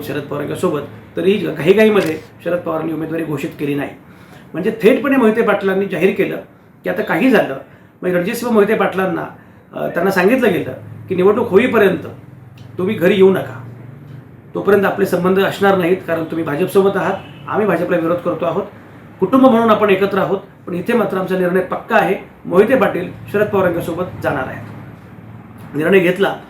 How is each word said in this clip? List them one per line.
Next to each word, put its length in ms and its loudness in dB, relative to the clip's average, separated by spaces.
शरद 180 -8
पवारांच्या 340 -8
सोबत, 240 -4
तरीही 300 0
घाईघाईमध्ये 720 2
शरद 140 -2
पवारांनी 340 -6
उमेदवारी 320 -6
घोषित 260 -6
केली 140 -2
नाही. 160 -6
म्हणजे 300 -4
थेटपणे 340 4
मोहिते 260 4
पाटलांनी 440 0
जाहीर 280 0
केलं 220 -2
की 60 -4
आता 120 -4
काही 280 0
झालं, 280 2
म्हणजे 160 0
रणजितसिंह 340 -4
मोहिते 220 2
पाटलांना, 520 -2
अ, 140 -6
त्यांना 220 -2
सांगितलं 420 2
गेलं 200 -4
की 60 -4
निवडणूक 340 2
होईपर्यंत 580 2
तुम्ही 160 -2
घरी 200 2
येऊ 160 6
नका, 320 -4
तोपर्यंत 300 4
आपले 220 0
संबंध 340 0
असणार 380 2
नाहीत, 180 2
कारण 180 -2
तुम्ही 200 -4
भाजपसोबत 520 2
आहात, 180 -2
आम्ही 180 0
भाजपला 300 0
विरोध 200 0
करतो 280 -4
आहोत, 180 -2
कुटुंब 260 6
म्हणून 240 6
आपण 200 4
एकत्र 280 2
आहोत, 200 0
पण 80 -8
इथे 180 -4
मात्र 260 0
आमचा 200 -2
निर्णय 220 0
पक्का 360 -2
आहे, 180 2
मोहिते 320 4
पाटील 360 0
शरद 140 2
पवारांच्या 360 0
सोबत 220 -6
जाणार 240 -2
आहेत. 200 -12
निर्णय 220 4
घेतला 300 2